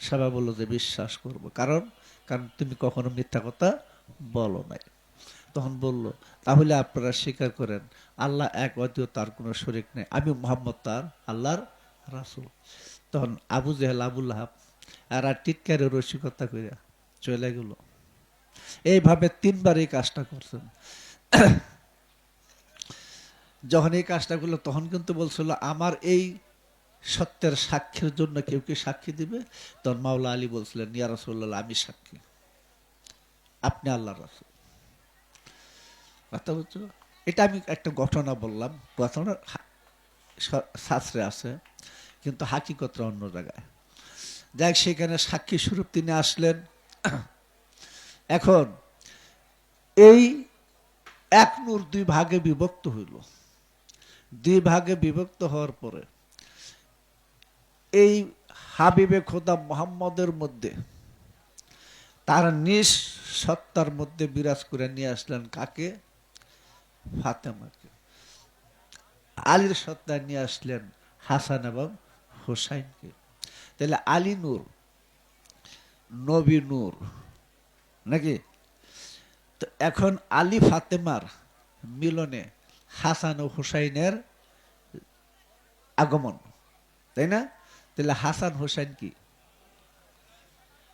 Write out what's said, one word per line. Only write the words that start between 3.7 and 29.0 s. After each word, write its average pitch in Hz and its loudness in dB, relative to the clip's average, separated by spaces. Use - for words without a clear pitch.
বলো 104 -4
নাই। - -14
তখন 131 -6
বলল, 123 -4
"তাহলে 151 6
আপনারা 127 -2
স্বীকার 131 -4
করেন 107 -8
আল্লাহ 143 -2
এক, 123 -6
অদ্বিতীয়, 123 -4
তার 107 -8
কোনো 113 -10
শরীক 113 -8
নেই, 104 -10
আমি 147 0
মুহাম্মদ 123 -4
তার 117 -6
আল্লাহর 139 -4
রাসূল।" 131 -16
তখন 123 -2
আবু 135 -2
জেহেল, 131 0
আবু 127 -6
লাহাব 117 -6
এরা 127 0
টিটকারে 156 0
রসিকতা 131 -4
কইরা 110 -10
চলে 123 -4
গেল। 117 -10
এইভাবে 170 6
তিনবার 185 4
এই 160 2
কাজটা 131 -4
করছেন। 127 -14
<clears throat> 220 8
যখন 165 4
এই 175 0
কাজটা 170 -4
করলো, 160 -4
তখন 151 -6
কিন্তু 175 -4
বলছিল, 160 -4
"আমার 156 -2
এই 180 2
সত্যের - -2
সাক্ষীর - -4
জন্য 147 -2
কেউ 139 -4
কি 151 -8
সাক্ষী - -8